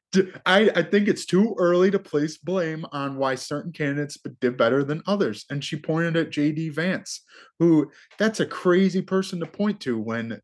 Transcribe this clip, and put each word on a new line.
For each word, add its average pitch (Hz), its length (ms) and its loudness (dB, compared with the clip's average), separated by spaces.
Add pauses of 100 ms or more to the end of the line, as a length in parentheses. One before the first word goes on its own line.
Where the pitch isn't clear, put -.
(120)
D-, 185 200 2 (140)
I, 190 300 6
I 175 60 2
think 202 260 2
it's - 180 0
too 196 340 2
early 180 320 4
to 196 80 2
place 156 380 -4
blame 160 540 -4
on 139 260 -6
why 131 180 0
certain 147 360 -8
candidates 143 460 -4
b-, 139 140 -12 (100)
did 123 160 0
better 127 260 4
than 139 220 -6
others. 190 460 -2
And 143 120 -6
she - 120 -8
pointed 165 420 -2
at 156 140 -2
J 151 200 0
D 156 180 -4
Vance, 156 520 -4 (380)
who, 160 320 4 (260)
that's 220 220 0
a 160 60 0
crazy 185 580 2
person 190 360 -4
to 165 60 -6
point 208 360 -4
to 117 180 -2
when 113 440 -6